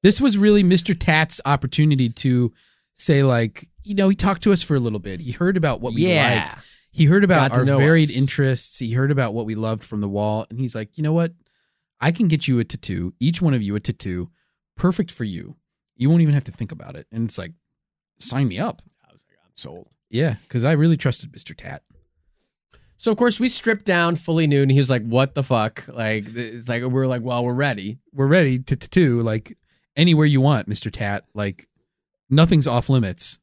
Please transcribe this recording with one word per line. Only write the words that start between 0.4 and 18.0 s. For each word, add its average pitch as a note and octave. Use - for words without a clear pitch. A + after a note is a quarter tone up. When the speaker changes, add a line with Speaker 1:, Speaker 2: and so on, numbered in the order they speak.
Speaker 1:
Mister F3+
Tat's D#3
opportunity C#3
to B2
say, C#3
like, A#2
you G3+
know, G3
he G3
talked G3
to G3+
us F3+
for D3+
a C3+
little A2
bit. F#2
He B2+
heard F#3
about D3+
what A#2
we D3+
Speaker 2:
Yeah. B2
Speaker 1:
liked. -
He E3
heard F3+
about D#3+
Speaker 2:
Got A#2
to B2
Speaker 1:
our B2+
Speaker 2:
know C#3
Speaker 1:
varied D3+
Speaker 2:
us. -
Speaker 1:
interests. C3+
He A2+
heard C3
about B2+
what A2+
we A2
loved A2
from G#2+
the G2+
wall. G#2+
And A#2
he's B2
like, A2
"You D3+
know D3+
what? E3
I C#3
can G3
get D#3
you B2
a A2+
tattoo, F2+
each E3+
one D3+
of A#2
you G2+
a G#2
tattoo, F2+
perfect F3+
for -
you. F2+
You B2
won't E3+
even D3+
have C#3
to -
think -
about -
it." D#2
And A2+
it's -
like, F2